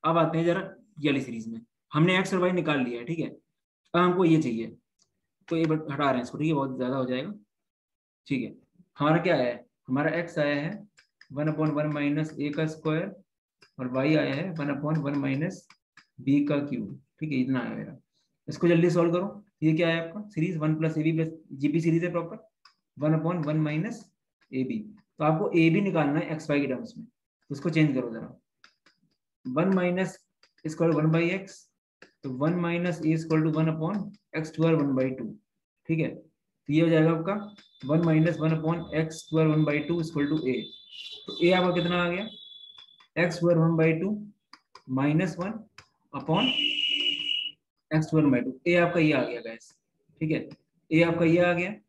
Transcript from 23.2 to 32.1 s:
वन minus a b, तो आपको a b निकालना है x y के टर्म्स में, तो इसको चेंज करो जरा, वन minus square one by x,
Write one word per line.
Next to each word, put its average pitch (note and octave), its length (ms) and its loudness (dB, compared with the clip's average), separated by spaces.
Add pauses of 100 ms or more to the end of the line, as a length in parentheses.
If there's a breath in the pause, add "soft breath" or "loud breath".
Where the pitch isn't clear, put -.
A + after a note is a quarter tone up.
वन D#3 200 0
minus E3 340 -4 (520)
a C3 160 -2
b, A2+ 100 -4 (400)
तो D#3 60 -2
आपको D#3+ 260 2
a E3 240 6
b G3+ 80 2
निकालना D#3 380 0
है D#3+ 180 -6
x - 120 -10
y C#3+ 100 2
के C#3+ 60 -2
टर्म्स B2 300 -8
में, - 100 -16
तो - 480 -16
इसको E3 160 -4
चेंज D#3 240 4
करो B2 180 -2
जरा, - 200 -12 (1120)
वन D#3 300 0
minus F3+ 420 0 (480)
square D#3+ 320 0
one D#3+ 180 4
by E3 80 4 (140)
x, - 240 -12 (600)